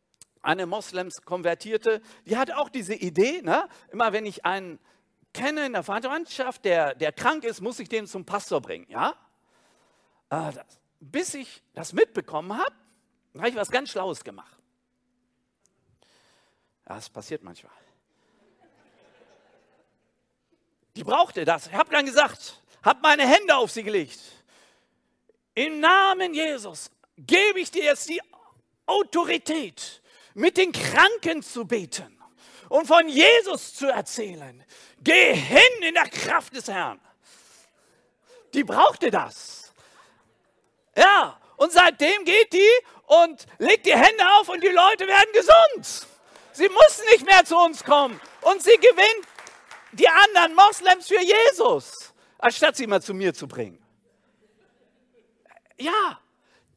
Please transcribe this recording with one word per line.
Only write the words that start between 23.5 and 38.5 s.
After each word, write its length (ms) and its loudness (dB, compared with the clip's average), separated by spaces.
auf 140 -2
sie 120 -12
gelegt. 360 -6
„Im 280 -6
Namen 520 0
Jesus 560 -10
gebe 420 0
ich 100 -10
dir 140 -8
jetzt 260 -4
die 100 -10
Autorität, 1120 -6
mit 240 -2
den 140 0
Kranken 720 -2
zu 220 -12
beten 540 -10
und 180 0
von 200 4
Jesus 680 2
zu 120 -10
erzählen. 760 -10
Geh 340 2
hin 520 4
in 60 -4
der 160 0
Kraft 460 -6
des 120 -14
Herrn.“ 320 -8